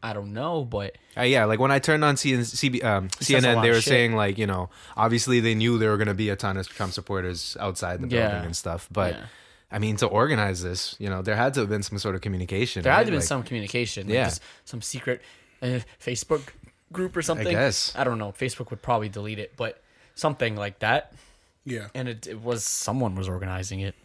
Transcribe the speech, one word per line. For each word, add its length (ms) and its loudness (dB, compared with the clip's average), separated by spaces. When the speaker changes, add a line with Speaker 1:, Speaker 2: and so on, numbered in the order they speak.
Speaker 1:
I 100 -4
don't 200 -8
know, 320 -4
but 320 -4
Speaker 2:
Uh, 60 -2
yeah, 240 6
like, 140 2
when 100 4
I 80 6
turned 260 2
on 140 4
C-, 260 2
C 260 0
B, 120 -2
um, 280 2
Speaker 1:
He 60 -4
says 0 -
a 0 -
Speaker 2:
C 100 4
N 100 6
N, 120 6
Speaker 1:
lot 40 4
Speaker 2:
they 80 6
Speaker 1:
of 60 8
Speaker 2:
were 60 6
Speaker 1:
shit. 100 2
Speaker 2:
saying, 240 6
like, 240 2
you 80 2
know, 240 -2
obviously 440 4
they 120 4
knew 240 2
there 140 4
were 60 2
gonna 180 0
be 140 0
a 60 0
ton 220 -4
of 100 -6
Trump 240 -6
supporters 680 -6
outside 420 -4
the 60 -6
Speaker 1:
Yeah. 220 2
Speaker 2:
building 180 -4
and 80 -6
stuff. 360 -6
But 220 0
Speaker 1:
Yeah. 120 -10
Speaker 2:
I 60 -6
mean, 200 0
to 100 2
organize 560 2
this, 340 -6
you 100 -6
know, 140 -2
there 140 0
had 180 2
to 60 0
have 100 0
been 140 0
some 160 -6
sort 160 -2
of 60 -4
communication, 600 -2
Speaker 1:
There 100 4
had 60 6
Speaker 2:
right? 60 6
Speaker 1:
to 20 2
have 60 0
been 80 0
Speaker 2:
Like, 80 -2
Speaker 1:
some 160 -2
communication, 640 -4
like, 80 0
Speaker 2:
Yeah. 80 4
Speaker 1:
just 180 -2
some 160 -12
secret, 400 -6
uh, 200 -2
Facebook 440 -4
group 240 -4
or 60 -2
something. 300 0
Speaker 2:
guess. 440 2
Speaker 1:
I 80 0
don't 140 0
know. 140 -6
Facebook 400 -6
would 100 -12
probably 260 0
delete 300 -8
it, 180 -10
but 280 -8
something 400 0
like 240 -6
that. 340 2
Speaker 3:
Yeah. 300 -8
Speaker 1:
And 160 -6
it, 160 -10
it 160 -12
was, 220 -2
someone 500 -2
was 160 -4
organizing 520 -6
it. 120 -6